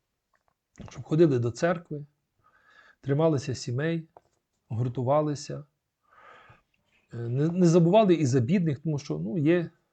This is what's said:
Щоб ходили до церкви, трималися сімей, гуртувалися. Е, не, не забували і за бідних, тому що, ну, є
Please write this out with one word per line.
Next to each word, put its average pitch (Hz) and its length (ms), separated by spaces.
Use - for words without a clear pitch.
Щоб 131 140
ходили 156 340
до 120 120
церкви, 147 560
трималися 143 540
сімей, 156 540
гуртувалися. 139 960
Е, - 20
не, 120 320
не 175 180
забували 175 480
і 151 120
за 127 140
бідних, 160 380
тому 151 200
що, 151 200
ну, 190 200
є 160 320